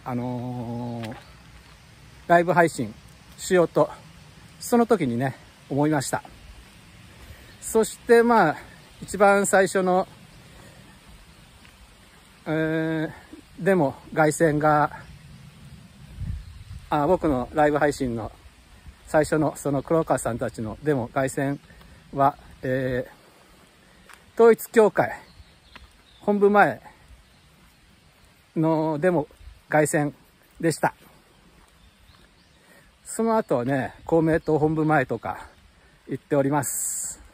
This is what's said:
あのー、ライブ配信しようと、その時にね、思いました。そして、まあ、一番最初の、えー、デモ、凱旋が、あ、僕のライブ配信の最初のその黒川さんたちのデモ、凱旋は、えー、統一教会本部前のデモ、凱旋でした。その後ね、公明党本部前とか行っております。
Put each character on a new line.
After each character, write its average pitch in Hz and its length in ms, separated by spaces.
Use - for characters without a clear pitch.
あ 123 100
の 120 880
ー、 117 140
ラ 175 120
イ 175 40
ブ 175 100
配 170 160
信 110 240
し - 180
よ 175 80
う 160 40
と、 151 220
そ - 180
の 233 80
時 170 220
に 117 100
ね、 127 180
思 147 180
い - 20
ま 147 120
し - 100
た。 - 100
そ 220 220
し - 160
て、 233 220
ま 226 280
あ、 139 60
一 - 160
番 202 300
最 196 180
初 190 160
の、 185 260
え 175 40
ー、 160 640
デ 170 160
モ、 147 220
凱 156 180
旋 151 280
が、 151 320
あ、 151 160
僕 175 200
の 123 260
ラ 151 160
イ - 20
ブ 147 80
配 147 140
信 123 220
の 107 160
最 156 160
初 156 160
の 147 160
そ - 160
の 139 100
黒 160 220
川 143 160
さ 123 140
ん 117 40
た 117 140
ち - 100
の 107 220
デ 151 100
モ、 120 140
凱 135 220
旋 139 280
は、 139 240
え 131 460
ー、 - 160
統 226 160
一 - 160
教 214 240
会 - 260
本 202 200
部 202 100
前 185 320
の 156 460
デ 185 100
モ、 156 200
凱 156 160
旋 147 260
で 160 140
し - 80
た。 147 120
そ - 180
の 226 140
後 139 260
ね、 131 400
公 165 180
明 160 200
党 156 180
本 156 160
部 156 80
前 151 220
と 117 140
か - 280
行 131 100
っ - 40
て - 120
お 139 60
り 135 80
ま 139 160
す。 - 580